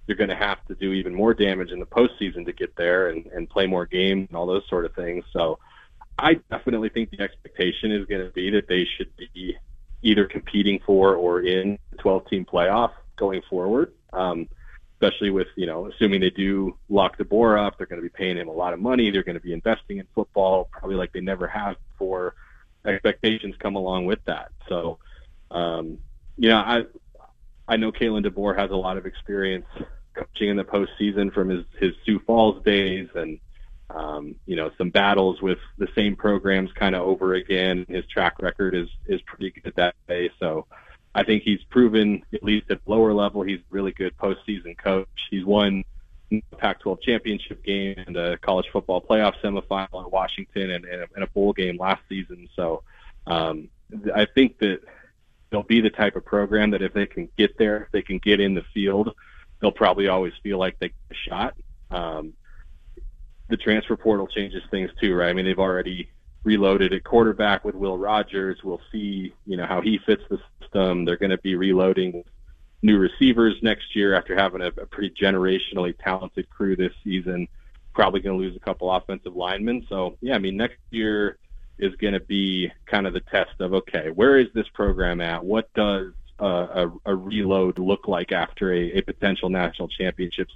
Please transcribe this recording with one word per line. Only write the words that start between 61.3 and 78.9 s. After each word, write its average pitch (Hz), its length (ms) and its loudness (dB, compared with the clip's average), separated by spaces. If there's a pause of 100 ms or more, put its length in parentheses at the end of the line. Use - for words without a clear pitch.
Um, 82 440 -6 (1120)
the 113 80 0
transfer 107 400 0
portal 101 320 2
changes 98 420 -6
things 92 200 -4 (100)
too, 95 160 2
right? 87 140 2
I - 20 0
mean, 92 120 -2
they've 92 140 0
already 92 500 -2 (360)
reloaded 98 500 4
at 90 100 -4
quarterback 107 600 4
with 101 100 -4
Will 95 240 -2
Rogers. 98 640 -2
We'll 90 180 -6 (120)
see, 101 420 -6 (100)
you 95 140 -4
know, 85 80 -4
how 90 160 -2
he 110 160 2
fits - 320 2
the 98 80 -2 (200)
system. 90 460 0
They're 87 140 0
gonna 95 180 0
be 95 180 -2
reloading 92 580 4
with 87 140 -12 (540)
new 107 160 8
receivers 113 640 6
next 110 340 -2
year 98 200 2
after 90 200 0
having 92 280 2
a, 90 60 -2
a - 180 -8
pretty 101 240 -6
generationally 92 920 0
talented 95 460 -4
crew 95 280 0
this 90 180 -2 (100)
season. 90 420 -4 (460)
Probably 98 280 2
gonna 95 180 -2
lose 92 180 -4
a - 40 -16
couple 92 300 -4